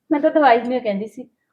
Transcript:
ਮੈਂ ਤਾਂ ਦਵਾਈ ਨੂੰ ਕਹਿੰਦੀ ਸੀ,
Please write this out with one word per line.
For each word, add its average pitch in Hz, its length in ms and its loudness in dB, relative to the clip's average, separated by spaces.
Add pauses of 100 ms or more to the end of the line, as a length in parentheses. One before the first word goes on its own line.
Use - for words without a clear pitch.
(100)
ਮੈਂ 302 100 0
ਤਾਂ 311 100 2
ਦਵਾਈ 269 320 4
ਨੂੰ 247 180 -4
ਕਹਿੰਦੀ 214 260 -6
ਸੀ, 240 220 -20 (240)